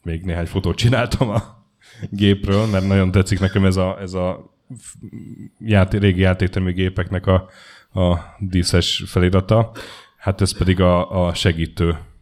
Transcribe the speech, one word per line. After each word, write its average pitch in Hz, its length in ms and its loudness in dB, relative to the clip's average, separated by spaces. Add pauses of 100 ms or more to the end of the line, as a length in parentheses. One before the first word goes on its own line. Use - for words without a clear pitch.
még 82 200 -8
néhány 87 220 -4
fotót 87 300 -4
csináltam 120 540 0
a 104 280 -6 (520)
gépről, 98 560 2
mert 98 220 0
nagyon 98 240 4
tetszik 92 280 2
nekem 95 260 0
ez 95 100 4
a, 92 260 -2
ez 92 120 -10
a 92 400 -6 (280)
f-, - 120 -20 (680)
játé-, 104 380 2
régi 98 240 2
játéktermi 92 500 0
gépeknek 90 560 -4
a, 95 80 4 (640)
a 87 200 2 (200)
díszes 90 680 0
felirata. 95 680 0 (460)
Hát 95 240 -4
ez 95 160 -2
pedig 92 240 4
a, 90 460 2
a 87 60 -2
segítő 82 640 -2 (240)